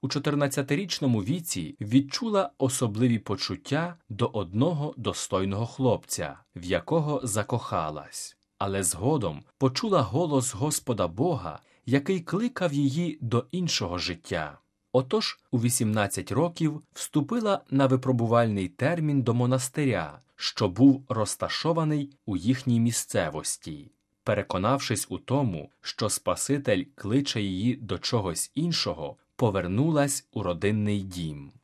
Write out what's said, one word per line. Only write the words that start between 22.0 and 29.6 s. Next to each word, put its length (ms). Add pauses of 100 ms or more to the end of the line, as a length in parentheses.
у 120
їхній 420
місцевості. 1120 (320)
Переконавшись 840
у 80
тому, 540 (100)
що 280
Спаситель 720 (120)
кличе 460
її 340
до 240
чогось 560
іншого, 600 (180)
повернулась 960